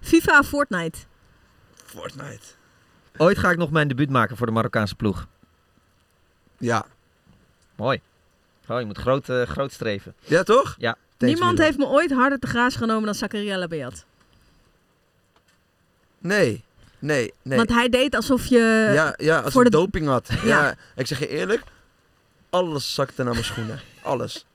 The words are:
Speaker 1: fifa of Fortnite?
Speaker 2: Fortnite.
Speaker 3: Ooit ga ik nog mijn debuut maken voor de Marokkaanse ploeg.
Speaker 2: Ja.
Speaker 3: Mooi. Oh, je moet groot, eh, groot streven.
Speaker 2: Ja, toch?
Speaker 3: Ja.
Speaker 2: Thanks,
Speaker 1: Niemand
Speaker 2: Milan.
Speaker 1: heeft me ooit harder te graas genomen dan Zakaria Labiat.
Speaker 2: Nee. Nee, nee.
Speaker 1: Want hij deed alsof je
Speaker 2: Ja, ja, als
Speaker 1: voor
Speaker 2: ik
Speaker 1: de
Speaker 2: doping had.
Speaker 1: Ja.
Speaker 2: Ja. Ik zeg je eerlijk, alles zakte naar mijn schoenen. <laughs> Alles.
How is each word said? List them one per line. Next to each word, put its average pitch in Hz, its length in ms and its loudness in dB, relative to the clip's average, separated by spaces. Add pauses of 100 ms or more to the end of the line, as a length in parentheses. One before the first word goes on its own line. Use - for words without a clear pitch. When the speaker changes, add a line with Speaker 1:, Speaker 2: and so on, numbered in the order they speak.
Speaker 1:
fifa 330 380 4
of 285 80 2
Fortnite? 185 500 -4 (880)
Speaker 2:
Fortnite. - 600 -16 (720)
Speaker 3:
Ooit 185 200 4
ga 180 140 2
ik 175 60 2
nog 165 140 -2
mijn 151 160 2
debuut 135 220 0
maken 120 280 2
voor 120 80 -2
de 113 80 -4
Marokkaanse 110 420 -2
ploeg. - 320 -2 (1300)
Speaker 2:
Ja. 117 280 -2 (920)
Speaker 3:
Mooi. 123 260 -4 (680)
Oh, 117 120 -4
je 120 60 -6
moet 104 120 -10
groot, 135 320 -2
eh, 127 120 0
groot 131 300 -4
streven. 104 420 -8 (120)
Speaker 2:
Ja, 170 180 2
toch? - 340 2
Speaker 3:
Ja. 117 140 -4 (260)
Speaker 2:
Thanks, 254 160 2
Speaker 1:
Niemand 349 180 2
Speaker 2:
Milan. 311 140 4
Speaker 1:
heeft 311 120 2
me 285 80 2
ooit 285 260 2
harder 262 280 2
te - 80 -8
graas 240 280 0
genomen 220 300 -2
dan 208 100 -4
Zakaria 208 420 -6
Labiat. 165 480 -8 (2250)
Speaker 2:
Nee. 170 440 0 (360)
Nee, 139 420 -2
nee. 135 160 -2
Speaker 1:
Want 233 120 2
hij 240 200 2
deed 254 260 0
alsof 233 300 0
je 226 480 4
Speaker 2:
Ja, 156 240 2
ja, 156 220 2
als 123 140 -6
Speaker 1:
voor 247 120 6
Speaker 2:
ik 240 60 6
Speaker 1:
de 151 60 4
Speaker 2:
doping 175 300 0
had. 127 220 0 (140)
Speaker 1:
Ja. 226 40 0
Speaker 2:
Ja. 147 280 2 (200)
Ik 127 120 -4
zeg 135 120 -6
je 147 80 -4
eerlijk, 185 340 -4 (880)
alles 165 440 -2
zakte 139 300 -4
naar 120 100 -2
mijn 117 120 -2
schoenen. 110 340 -8 (160)
<laughs> - 80 -20
Alles. 120 520 -6